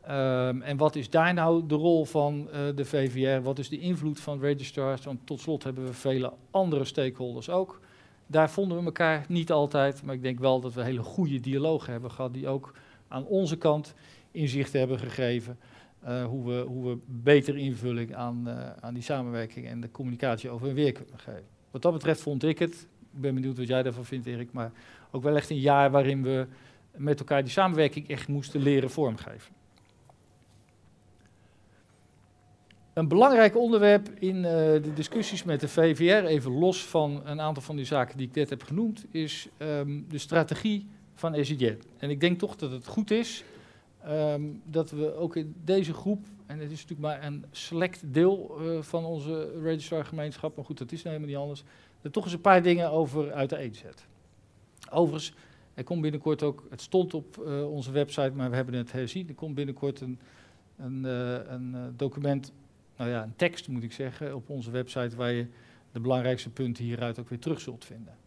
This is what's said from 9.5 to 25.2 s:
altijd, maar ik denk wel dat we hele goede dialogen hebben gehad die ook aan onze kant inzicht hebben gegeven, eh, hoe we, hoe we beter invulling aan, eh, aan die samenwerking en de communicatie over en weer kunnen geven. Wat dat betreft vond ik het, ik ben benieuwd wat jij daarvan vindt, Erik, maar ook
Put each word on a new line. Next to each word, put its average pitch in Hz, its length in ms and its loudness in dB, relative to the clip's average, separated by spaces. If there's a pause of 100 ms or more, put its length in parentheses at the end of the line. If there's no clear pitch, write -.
altijd, 143 520 2
maar 135 120 -6
ik 127 60 -8
denk 127 180 -2
wel 131 200 4
dat 123 140 -6
we 123 100 -4
hele 120 200 -2
goede 143 360 0
dialogen 139 520 0
hebben 120 200 -8
gehad 127 220 -6
die 135 140 -6
ook 135 260 -4 (340)
aan 135 180 -8
onze 185 320 2
kant 151 360 2 (380)
inzicht 139 420 -2
hebben 131 260 2
gegeven, 120 580 -2 (420)
eh, 123 260 -6
hoe 120 220 -6
we, 123 140 -2
hoe 127 280 -6
we 120 160 -4
beter 139 520 6
invulling 120 580 -4
aan, 120 320 -6
eh, 123 220 -8 (100)
aan 120 140 -12
die 120 100 -8
samenwerking 120 640 -6
en 120 140 -10
de 117 100 -12
communicatie 123 580 -4
over 120 180 -6
en 139 60 -2
weer 139 180 4
kunnen 123 280 -14
geven. 107 240 -16 (280)
Wat 127 100 -8
dat 175 120 4
betreft 156 280 2
vond 143 220 -2
ik 156 160 2
het, 170 280 -2 (260)
ik 139 80 -10
ben 135 120 0
benieuwd 131 240 -2
wat 123 100 -4
jij 127 160 4
daarvan 127 220 -4
vindt, 123 200 -8
Erik, 120 260 -8
maar 117 200 -6 (400)
ook 127 120 -6